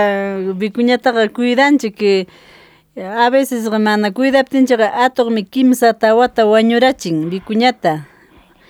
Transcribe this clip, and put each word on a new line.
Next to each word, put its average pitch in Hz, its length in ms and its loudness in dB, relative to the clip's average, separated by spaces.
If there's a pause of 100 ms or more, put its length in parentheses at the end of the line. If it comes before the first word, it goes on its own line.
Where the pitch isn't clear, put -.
(560)
Vicuñataqa 233 720 0
cuidanchik. 226 1000 0 (680)
A 226 340 -2
veces 247 400 -2
mana 214 400 0
cuidaptinchik, 262 680 0
atuqmi 233 640 0
kimsa 247 500 2
tawata 226 500 2
wañurachin 220 840 0
Vicuñata. 190 800 -2 (600)